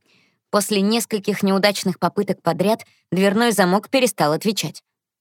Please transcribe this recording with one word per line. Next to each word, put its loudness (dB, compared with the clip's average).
После 0
нескольких -2
неудачных 0
попыток -2
подряд 0
дверной 2
замок 2
перестал 2
отвечать. -4